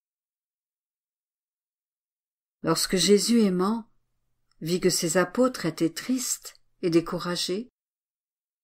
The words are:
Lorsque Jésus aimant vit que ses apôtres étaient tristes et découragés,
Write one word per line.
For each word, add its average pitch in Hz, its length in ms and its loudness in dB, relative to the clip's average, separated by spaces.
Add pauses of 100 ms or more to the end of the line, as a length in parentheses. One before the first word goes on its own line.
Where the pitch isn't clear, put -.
(2500)
Lorsque - 340 0
Jésus 202 440 4
aimant 202 500 0 (680)
vit 165 200 -2
que 180 100 2
ses 165 260 -2
apôtres 240 500 0
étaient 160 260 -2
tristes - 600 -6 (260)
et 180 100 -2
découragés, 175 760 -2 (960)